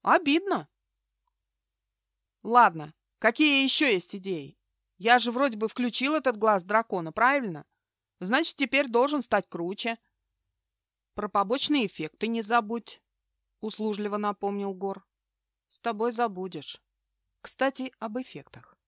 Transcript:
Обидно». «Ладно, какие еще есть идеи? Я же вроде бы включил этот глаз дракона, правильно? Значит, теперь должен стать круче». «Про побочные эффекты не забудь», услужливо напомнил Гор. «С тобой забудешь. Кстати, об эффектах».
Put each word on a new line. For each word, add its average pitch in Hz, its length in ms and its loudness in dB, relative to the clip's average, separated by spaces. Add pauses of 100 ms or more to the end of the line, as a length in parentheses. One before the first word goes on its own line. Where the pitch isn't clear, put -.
Обидно». 302 640 2 (1700)
«Ладно, 190 520 4 (240)
какие 269 440 4
еще 277 240 4
есть 196 300 2
идеи? 180 400 -8 (420)
Я 226 200 6
же 233 140 0
вроде 247 240 0
бы 220 100 -2
включил 247 480 -2
этот 254 220 0
глаз 208 260 2
дракона, 185 480 -2
правильно? 226 540 0 (540)
Значит, 247 380 -2
теперь 277 300 0
должен 254 360 0
стать - 260 -2
круче». 202 500 -6 (1160)
«Про 208 140 -6
побочные 226 580 0
эффекты 160 420 -6
не 226 140 -4
забудь», 226 580 -2 (600)
услужливо 208 580 -4
напомнил 202 560 -4
Гор. 190 320 -8 (600)
«С - 120 -20
тобой 233 320 -2
забудешь. 185 720 -6 (580)
Кстати, 262 600 -4
об 220 180 -8
эффектах». - 580 -14 (120)